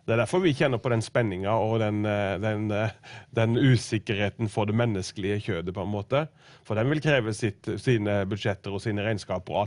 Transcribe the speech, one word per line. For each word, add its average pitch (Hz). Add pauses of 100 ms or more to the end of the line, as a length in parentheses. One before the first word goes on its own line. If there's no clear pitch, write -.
Det 113
er 113
derfor 185
vi 170
kjenner 135
på -
den 113
spenninga 101
og 110
den, 107
eh, 101
den, 107
eh, 107 (460)
den 113
usikkerheten 110
for 104
det 107
menneskelige 104
kjødet, 87
på 101
en 104
måte. 113 (400)
For 107
den 113
vil 151
kreve 127
sitt, - (100)
sine 104
budsjetter 98
og 98
sine 104
regnskaper, 95
og 85